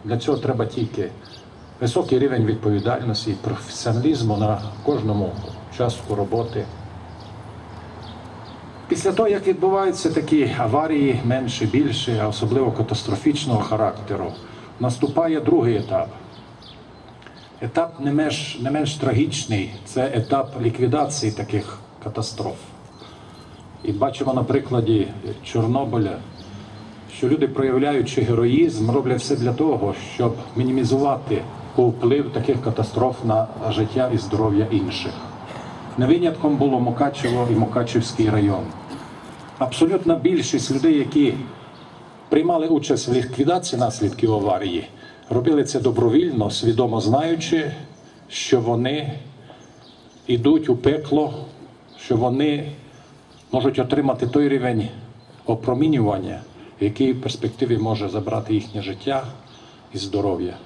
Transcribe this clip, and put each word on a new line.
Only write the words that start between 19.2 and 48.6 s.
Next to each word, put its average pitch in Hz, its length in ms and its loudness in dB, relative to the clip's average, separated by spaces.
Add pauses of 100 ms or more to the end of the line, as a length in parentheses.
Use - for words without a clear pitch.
це 131 280 -2
етап 120 480 0
ліквідації 120 680 0
таких - 460 -6 (260)
катастроф. 110 520 -6 (1300)
І 107 80 -2
бачимо 127 420 -2
на 127 100 0
прикладі 113 640 2 (360)
Чорнобиля, 113 720 0 (1000)
що 127 100 0
люди, 139 200 2
проявляючи 135 720 2
героїзм, 117 720 4
роблять 127 280 2
все 143 160 0
для 120 180 0
того, 117 420 2 (200)
щоб 117 200 2 (200)
мінімізувати 131 880 2 (360)
вплив 123 560 4
таких 120 280 0
катастроф 117 640 0
на 110 220 2 (220)
життя 110 440 0
і 110 40 2
здоров'я 107 540 2
інших. 95 400 -2 (840)
Не 123 80 4
винятком 156 520 4
було 135 220 4
Мукачево 123 720 0
і 110 40 4
Мукачевський 113 720 2
район. 101 340 2 (920)
Абсолютна 165 580 2
більшість 143 560 0
людей, 147 260 4
які 135 360 4 (960)
приймали 165 380 4
участь 139 400 2
в 120 60 0
ліквідації 131 640 0
наслідків 110 540 0
аварії, 95 540 0 (420)
робили 143 340 4
це 131 160 -2
добровільно, 117 720 2
свідомо 113 500 2
знаючи, 156 680 0 (580)
що - 320 2